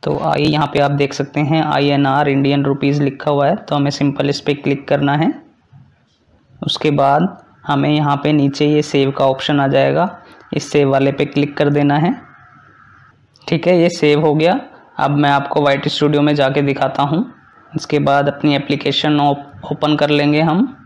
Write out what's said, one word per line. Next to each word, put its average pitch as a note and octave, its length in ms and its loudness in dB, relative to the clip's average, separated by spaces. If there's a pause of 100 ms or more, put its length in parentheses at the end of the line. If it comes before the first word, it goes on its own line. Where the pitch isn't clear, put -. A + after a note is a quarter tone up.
तो D3+ 220 -4
आई D3+ 200 0
यहाँ D3+ 220 0
पे - 140 -2
आप C#3+ 100 2
देख C#3+ 220 -2
सकते C#3+ 280 -6
हैं D3+ 240 0
आईएनआर C#3+ 640 0
इंडियन C#3 360 0
रुपीज C#3 380 0
लिखा C#3 280 -2
हुआ C#3+ 160 2
है, F3 100 0
तो - 200 -6
हमें C#3+ 140 0
सिंपल C#3+ 400 -2
इस C#3+ 100 -4
पे D3 140 -2
क्लिक C#3+ 340 -4
करना C#3+ 280 0
है। E3+ 160 0 (1300)
उसके - 300 -4
बाद C#3+ 460 2 (300)
हमें C#3+ 240 0
यहाँ D3 260 0
पे D3+ 160 -2
नीचे C#3+ 340 2
ये D3+ 160 2
सेव C#3 280 0
का C3+ 160 0
ऑप्शन C3+ 340 0
आ C#3 80 2
जाएगा, C#3 400 2 (460)
इस - 180 -6
सेव C#3+ 200 4
वाले C3+ 200 2
पे C#3 120 -2
क्लिक C#3+ 320 -4
कर C#3+ 140 2
देना C#3+ 280 2
है। F3 160 0 (1300)
ठीक D#3+ 200 -2
है, F3+ 140 4
ये F3 80 4
सेव D3 320 2
हो D#3 140 2
गया। E3+ 260 2 (380)
अब C#3+ 180 0
मैं C#3+ 140 2
आपको C#3+ 320 0
वाईटी C#3 280 0
स्टूडियो D3+ 320 0
में D3 120 2
जाके C#3+ 280 0
दिखाता C3+ 400 -2
हूँ। D#3+ 220 0 (480)
इसके D3 260 -4
बाद C#3+ 300 2
अपनी D3 280 -2
एप्लीकेशन D3 640 -2
ओप-, - 520 -4
ओपन D3+ 240 0
कर D3 140 0
लेंगे D3 300 2
हम। E3+ 320 0 (140)